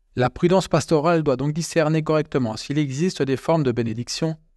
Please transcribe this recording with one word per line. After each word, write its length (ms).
La 120
prudence 380
pastorale 560
doit 140
donc 160
discerner 500
correctement 540
s'il 200
existe 440
des 160
formes 260
de 80
bénédiction 640